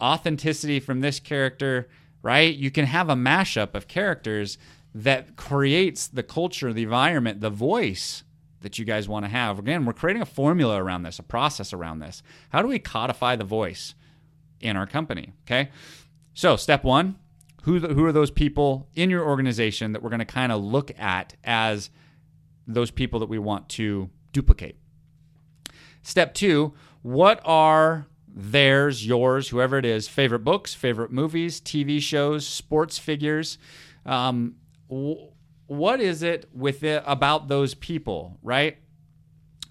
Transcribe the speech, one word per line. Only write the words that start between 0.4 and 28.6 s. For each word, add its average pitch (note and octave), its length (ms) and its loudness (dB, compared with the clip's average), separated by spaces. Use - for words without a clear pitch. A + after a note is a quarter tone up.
from C3 220 -4
this C#3 180 -2
character, C3 680 -2
right? D3 320 4
You C3+ 160 -2
can D3 140 2
have D#3+ 240 0
a C#3 60 2
mashup C3+ 600 0
of G2+ 120 -10
characters A2+ 720 -4
that C3 400 -2
creates C#3+ 720 0
the B2+ 160 -6
culture, D#3+ 500 -4
the A2 80 -4
environment, A#2 600 0
the A2 100 -2
voice B2 720 -4
that G2+ 180 -12
you A2+ 60 -6
guys G#2+ 220 -4
wanna G#2 220 -6
have. G#2+ 300 -4
Again, C#3 260 -2
we're A#2 80 -2
creating G3 300 -2
a - 20 -10
formula C#3 560 0
around F2+ 220 -4
this, E2+ 160 -12
a - 40 -16
process B2 500 -4
around E2 260 -10
this. D2+ 240 -16
How D#3+ 140 2
do A#3 40 -2
we C4 120 -2
codify B2 560 -2
the A2 80 -4
voice G2 500 -6
in A2 140 -4
our G2 120 -2
company, B2 460 -6
okay? C3+ 240 0
So D#3+ 220 4
step C#3+ 280 2
one, D#3+ 360 2
who F3 160 2
the, D#3+ 160 -2
who C#3+ 100 4
are E3 80 4
those D3 200 4
people C#3+ 640 0
in F3+ 160 2
your F3 120 2
organization A#2 680 0
that G#2+ 100 -6
we're A2+ 80 -8
gonna A2+ 160 -2
kinda B2 320 -2
look A2+ 320 -2
at F#2+ 440 -4
as A2 480 -2
those A#2 220 0
people A#2+ 300 -4
that A2 80 -6
we A2 100 -6
want G#2 300 -4
to G2+ 400 -4
duplicate? - 420 4
Step - 320 2
two, D#3 400 4
what D#3+ 440 4
are D#3 640 6
theirs, C3+ 800 2